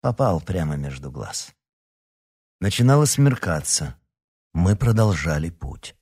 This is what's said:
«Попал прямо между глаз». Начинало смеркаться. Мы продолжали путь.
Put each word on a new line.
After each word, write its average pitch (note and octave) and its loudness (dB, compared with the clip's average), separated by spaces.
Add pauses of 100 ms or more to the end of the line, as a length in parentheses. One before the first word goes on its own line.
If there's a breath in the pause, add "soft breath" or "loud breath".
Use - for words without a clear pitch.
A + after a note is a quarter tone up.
«Попал A2+ 0
прямо D#2+ -4
между C#2 -8
глаз». - -12 (1040)
Начинало B2+ 4
смеркаться. F2 0 (560)
Мы F2+ 2
продолжали E2+ 0
путь. - -14